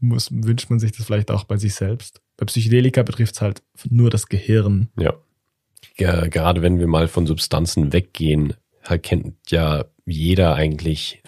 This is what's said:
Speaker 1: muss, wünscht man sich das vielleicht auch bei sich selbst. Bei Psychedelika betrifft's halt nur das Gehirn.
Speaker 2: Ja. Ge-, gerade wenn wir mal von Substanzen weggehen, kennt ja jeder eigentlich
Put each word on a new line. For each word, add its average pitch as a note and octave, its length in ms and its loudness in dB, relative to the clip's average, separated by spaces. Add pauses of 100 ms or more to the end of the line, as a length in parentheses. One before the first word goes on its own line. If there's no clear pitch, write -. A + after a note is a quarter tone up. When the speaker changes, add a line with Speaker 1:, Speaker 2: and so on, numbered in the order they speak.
Speaker 1:
muss, A#2+ 320 -2
wünscht A#2 380 -2
man A#2+ 80 2
sich A2 140 -2
das A2 120 -8
vielleicht G#2 260 -2
auch G#2 140 -2
bei G#2 140 -4
sich G2+ 160 -2
selbst. - 480 -6 (160)
Bei - 80 -4
Psychedelika A#2+ 560 2
betrifft's G#2+ 400 -2
halt G2+ 200 -4 (280)
nur A#2+ 180 6
das G#2+ 200 -2
Gehirn. G2+ 680 2
Speaker 2:
Ja. E2 160 0 (840)
Ge-, F2 320 2
gerade E2 320 2
wenn F2+ 160 4
wir F2 80 0
mal E2 220 2
von E2+ 180 0
Substanzen D#2 640 -2
weggehen, D2+ 640 0 (480)
kennt - 320 -4 (160)
ja D#2 340 0 (220)
jeder E2+ 480 2
eigentlich D#2 720 -4